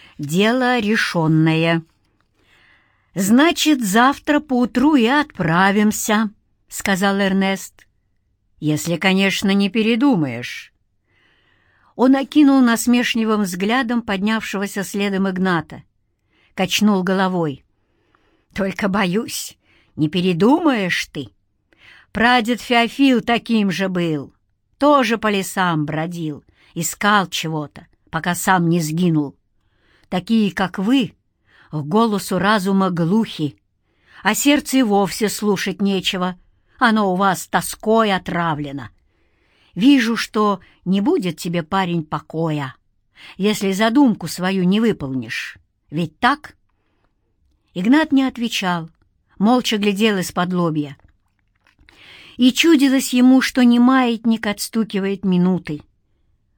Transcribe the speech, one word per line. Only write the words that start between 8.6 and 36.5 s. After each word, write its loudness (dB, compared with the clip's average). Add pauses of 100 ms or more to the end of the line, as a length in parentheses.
конечно, 0
не 2
передумаешь». -2 (1200)
Он 4
окинул 4
насмешливым 2
взглядом -2
поднявшегося -4
следом -2
Игната, -4 (720)
качнул 0
головой. -2 (880)
«Только -4
боюсь, -4 (380)
не 0
передумаешь 0
ты. -14 (840)
Прадед 0
Феофил 2
таким 0
же -2
был, -4 (440)
тоже 2
по -2
лесам -2
бродил, -8 (300)
искал -2
чего-то, -8 (220)
пока -4
сам 2
не 2
сгинул. 0 (720)
Такие, 0
как -6
вы, 0 (580)
к -8
голосу 0
разума 0
глухи, -2 (680)
а 0
сердце 0
и 4
вовсе 0
слушать -4
нечего, -2 (400)